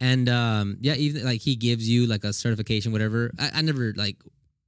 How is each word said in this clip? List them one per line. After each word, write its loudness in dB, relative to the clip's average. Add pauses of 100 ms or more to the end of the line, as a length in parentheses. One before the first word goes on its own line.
And, 2
um, 0
yeah, 2
even, -2
like, 0
he 0
gives 0
you, 4
like, -2
a -2
certification, -2
whatever. 0
I, -2
I 0
never, 0
like, -4 (520)